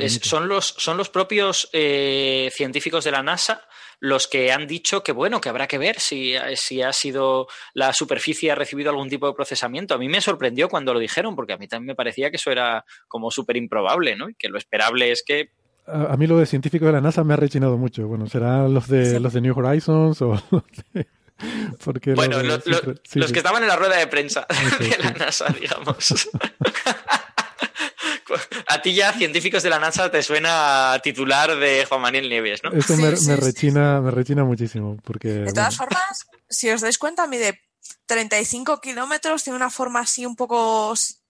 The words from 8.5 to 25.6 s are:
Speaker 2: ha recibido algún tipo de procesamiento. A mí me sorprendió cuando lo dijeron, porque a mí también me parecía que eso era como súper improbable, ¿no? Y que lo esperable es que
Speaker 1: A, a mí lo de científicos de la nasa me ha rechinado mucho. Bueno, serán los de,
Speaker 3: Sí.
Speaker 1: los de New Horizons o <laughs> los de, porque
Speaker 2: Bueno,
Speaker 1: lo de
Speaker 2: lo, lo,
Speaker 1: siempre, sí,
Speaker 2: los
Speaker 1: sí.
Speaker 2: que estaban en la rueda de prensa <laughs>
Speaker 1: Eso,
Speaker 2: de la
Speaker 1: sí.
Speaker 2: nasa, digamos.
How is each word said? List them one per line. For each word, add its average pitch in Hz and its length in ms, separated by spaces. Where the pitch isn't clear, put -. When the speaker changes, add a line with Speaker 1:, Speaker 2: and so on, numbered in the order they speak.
Speaker 2:
ha 143 40
recibido 143 340
algún 139 180
tipo 139 200
de 139 60
procesamiento. 143 600
A 131 40
mí 127 120
me 185 100
sorprendió 143 480
cuando 139 260
lo 120 60
dijeron, 175 380
porque 110 160
a 90 40
mí 101 120
también 117 180
me 135 80
parecía 127 340
que 151 60
eso 151 160
era 120 320
como 113 240
súper 123 240
improbable, 117 600
¿no? 151 120
Y 226 60
que 107 140
lo 98 80
esperable 117 540
es 120 140
que 147 260
Speaker 1:
A, 151 260
a 127 40
mí 151 100
lo 165 100
de 160 100
científicos 151 400
de 156 40
la 147 100
nasa 160 220
me 151 100
ha 147 40
rechinado 135 400
mucho. 120 300
Bueno, 110 200
serán 131 460
los 123 160
de, 131 160
Speaker 3:
Sí. 120 140
Speaker 1:
los 123 120
de 120 100
New 127 160
Horizons 156 640
o 120 120
<laughs> - 80
los 180 120
de, 170 140
porque 135 300
Speaker 2:
Bueno, 135 280
Speaker 1:
lo - 20
de 135 40
Speaker 2:
lo, 151 80
lo, 143 60
Speaker 1:
siempre, 160 480
sí, 143 100
Speaker 2:
los 156 80
Speaker 1:
sí. 123 60
Speaker 2:
que 170 60
estaban 196 240
en 220 60
la 185 80
rueda 185 200
de 160 100
prensa 143 400
<laughs> - 20
Speaker 1:
Eso, 139 340
Speaker 2:
de 113 140
la 120 160
Speaker 1:
sí. - 60
Speaker 2:
nasa, 151 260
digamos. - 760